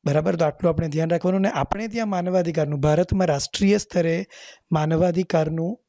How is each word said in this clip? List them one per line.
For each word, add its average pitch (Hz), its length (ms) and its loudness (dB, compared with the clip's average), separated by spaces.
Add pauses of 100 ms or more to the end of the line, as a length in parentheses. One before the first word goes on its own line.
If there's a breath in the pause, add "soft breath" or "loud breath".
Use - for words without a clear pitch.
બરાબર? 156 300 0
તો 165 100 0
આટલું 165 240 0
આપણે 160 180 0
ધ્યાન 160 220 -2
રાખવાનું. 185 300 0
અને 196 100 2
આપણે 208 380 -4
ત્યાં 220 220 -4
માનવાધિકારનું, 170 720 -2
ભારતમાં 175 460 2
રાષ્ટ્રીય 196 500 0
સ્તરે 175 500 -2 (440 loud breath)
માનવાધિકારનું 165 1160 0